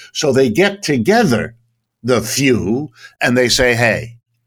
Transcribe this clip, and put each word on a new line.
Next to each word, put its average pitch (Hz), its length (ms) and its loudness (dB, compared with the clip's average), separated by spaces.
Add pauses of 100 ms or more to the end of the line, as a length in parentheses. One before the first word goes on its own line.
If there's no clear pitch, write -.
(140)
So 143 180 0
they 135 160 2
get 196 340 0
together, 135 720 0 (480)
the 117 200 0
few, 123 680 -2 (320)
and 127 160 0
they 123 140 2
say, 123 240 2
"Hey, 113 420 -2 (300)